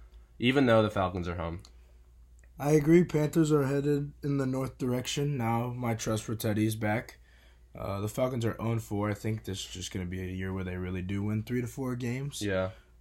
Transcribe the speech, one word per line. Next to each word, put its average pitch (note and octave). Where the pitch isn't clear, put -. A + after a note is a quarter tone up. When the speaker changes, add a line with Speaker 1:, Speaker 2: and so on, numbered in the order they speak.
Speaker 1:
even C3
though A2+
the G#2
Falcons F2+
are F2
home. E2
Speaker 2:
I C#3+
agree. D#3+
Panthers D3+
are C#3+
headed C#3+
in C#3+
the C3
north C3
direction. C3+
Now A#2
my A#2+
trust A2
for A#2
Teddy's A2
back. A2
Uh, G2
the G#2+
Falcons B2+
are G#2
oh A#2
and A2
four. G#2
I G#2
think A2
this F#2+
is -
just -
gonna F#2
be F#2
a F#2
year F#2
where F#2
they F2+
really F2+
do G2
win G#2+
three B2
to A#2+
four B2+
games. B2+
Speaker 1:
Yeah. F#2+